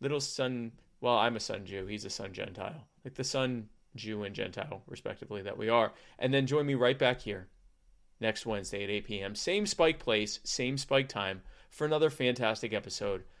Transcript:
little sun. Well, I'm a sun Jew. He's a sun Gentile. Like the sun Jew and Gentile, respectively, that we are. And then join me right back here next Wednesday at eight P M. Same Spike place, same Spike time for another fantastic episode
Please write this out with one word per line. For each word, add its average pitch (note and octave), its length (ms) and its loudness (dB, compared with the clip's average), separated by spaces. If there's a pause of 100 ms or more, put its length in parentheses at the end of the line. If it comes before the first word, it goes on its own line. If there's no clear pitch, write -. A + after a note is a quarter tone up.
little C#3 200 0
sun. B2+ 500 -2 (300)
Well, A#2+ 180 4
I'm A2+ 180 4
a G#2 40 -6
sun G2+ 260 -6
Jew. F#2+ 180 -6
He's G#2 220 -6
a G2 40 -8
sun G2 220 -8
Gentile. G2+ 540 -8 (180)
Like C3 100 -10
the C3+ 100 -6
sun B2+ 440 -2 (260)
Jew G#2+ 280 -6
and G2+ 120 -6
Gentile, G2+ 520 -6
respectively, - 560 -8
that G2 160 -6
we A2 100 0
are. A2+ 240 6 (260)
And C3 140 2
then C3+ 140 6
join D3 180 2
me C#3+ 100 2
right B2 240 6
back B2+ 220 4
here F#2+ 280 -8 (720)
next A2 260 0
Wednesday G2+ 380 -4
at G2 40 -4
eight G#2 180 -2
P G#2 140 -6
M. G2 140 -6
Same G3 320 0
Spike E3 320 4
place, G#2+ 460 0
same C3+ 340 -2
Spike C3+ 320 2
time F#2+ 320 -4 (260)
for - 160 -4
another D#3 240 4
fantastic B2 640 0
episode G2+ 520 -4 (160)